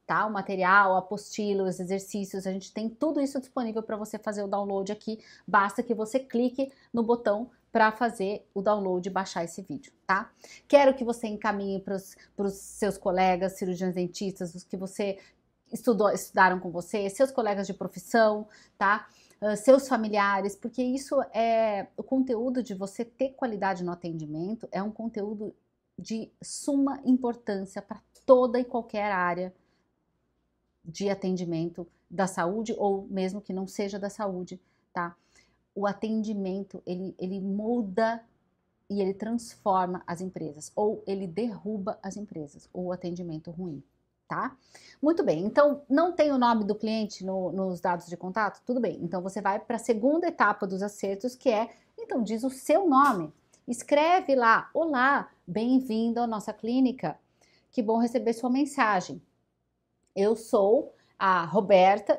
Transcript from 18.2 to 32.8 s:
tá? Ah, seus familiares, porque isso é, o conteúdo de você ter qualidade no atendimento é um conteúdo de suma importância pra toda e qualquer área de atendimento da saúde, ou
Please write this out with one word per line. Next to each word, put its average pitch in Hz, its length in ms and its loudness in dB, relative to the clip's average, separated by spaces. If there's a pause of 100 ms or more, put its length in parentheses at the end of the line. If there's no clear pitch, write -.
tá? 208 300 2 (320)
Ah, 208 160 0
seus 269 320 6
familiares, 202 640 0
porque 247 300 -6
isso 262 360 -2 (120)
é, 220 640 0
o 220 80 -8
conteúdo 254 580 0
de 208 120 -8
você 196 300 -6
ter 262 260 -4
qualidade 196 520 -4
no 175 80 -4
atendimento 170 800 -8
é 185 100 -6
um 208 120 -6
conteúdo 214 600 -8 (460)
de 220 320 -10 (100)
suma 277 640 -2
importância 233 800 -2
pra - 180 -16 (240)
toda 247 360 6
e 254 40 -2
qualquer 226 460 -4
área 180 420 -2 (1300)
de 196 260 -4
atendimento 175 800 -4 (200)
da 180 200 -2
saúde, 202 500 -2
ou 196 320 0